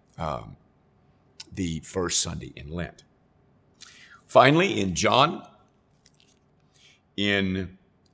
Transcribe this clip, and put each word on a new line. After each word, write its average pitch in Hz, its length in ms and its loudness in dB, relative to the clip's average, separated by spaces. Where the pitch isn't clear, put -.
um, 65 400 -8
the 85 280 -6
first - 420 -4
Sunday 78 340 -10
in 73 140 -16
Lent. 85 320 -10
Finally, 143 540 4
in 95 140 -2
John, 110 520 2
in 95 600 -2